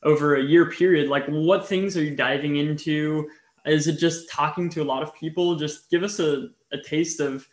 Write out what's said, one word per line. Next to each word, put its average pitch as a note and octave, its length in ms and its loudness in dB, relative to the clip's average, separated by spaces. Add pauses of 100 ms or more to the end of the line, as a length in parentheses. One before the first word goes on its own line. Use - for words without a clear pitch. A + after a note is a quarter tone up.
over D3 340 4
a C3+ 60 2
year D#3+ 280 4
period? E3 380 2
Like, C#3 180 -2
what D#3 400 2
things F#3+ 300 -2
are D#3+ 60 0
you D3 140 -4
diving C#3 400 0
into? D3+ 720 -2 (380)
Is D3+ 200 2
it D#3+ 120 0
just E3 320 -2
talking D#3 400 -2
to E3 120 -4
a - 20 -4
lot C3+ 180 -2
of D3+ 120 -8
people? E3+ 420 -2
Just D3 340 -8
give F3 120 4
us G3+ 180 -4
a, C#3+ 280 0 (240)
a C3+ 60 -6
taste D#3+ 420 -4
of C3+ 320 -4